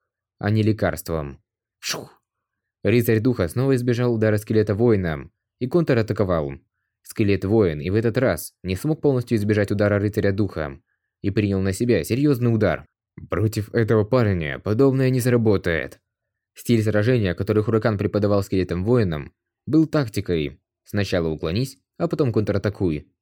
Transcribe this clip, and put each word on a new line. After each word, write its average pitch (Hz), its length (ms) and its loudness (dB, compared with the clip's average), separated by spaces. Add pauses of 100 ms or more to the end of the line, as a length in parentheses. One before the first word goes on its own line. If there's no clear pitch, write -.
(380)
а 104 120 -2
не 110 120 2
лекарством. 82 800 -2 (360)
Шух! - 440 -10 (600)
Рыцарь 110 380 2
духа 110 280 0
снова 135 280 0
избежал 123 380 0
удара 107 240 2
скелета 107 360 0
воина 95 560 0 (280)
и 127 100 -6
контратаковал. 107 840 0 (480)
Скелет 101 420 0
воин 95 360 2
и 82 100 -4
в 98 40 0
этот 113 240 0
раз 107 440 -2
не 92 140 -4
смог 151 240 -4
полностью 123 360 0
избежать 104 340 0
удара 104 280 2
рыцаря 101 340 0
духа 82 480 -4 (400)
и 101 100 -4
принял 98 300 0
на 95 120 0
себя 113 300 0
серьезный 120 520 0
удар. 98 320 0 (420)
Против 104 460 -2
этого 110 300 2
парня 95 540 0
подобное 131 520 2
не 127 100 0
сработает. 101 800 0 (540)
Стиль 113 280 0
сражения, 104 520 0
который 104 280 0
Хуракан 110 360 0
преподавал 101 440 0
скелетам 92 420 -2
воинам, 98 480 0 (340)
был 156 200 2
тактикой 98 720 -4 (240)
«сначала 92 440 -2
уклонись, 82 500 -4 (200)
а 170 100 -2
потом 139 240 0
контратакуй». 101 760 -2 (140)